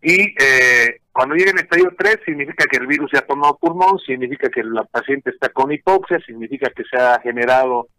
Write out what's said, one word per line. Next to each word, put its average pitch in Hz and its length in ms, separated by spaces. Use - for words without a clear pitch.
y, 175 200
eh, 127 800
cuando 131 240
llega 190 160
en 185 80
estadio 175 360
tres, 208 300
significa 143 440
que 131 80
el 123 100
virus 143 260
ya 143 60
ha - 80
tomado 143 300
pulmón, 180 420
significa 127 500
que 120 140
la 110 220
paciente 135 440
está - 200
con 139 220
hipoxia, 180 540
significa 120 500
que 117 80
se - 140
ha 123 220
generado 120 800